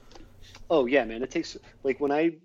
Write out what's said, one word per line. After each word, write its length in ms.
Oh, 160
yeah, 180
man. 160
It 80
takes, 260
like, 160
when 120
I 200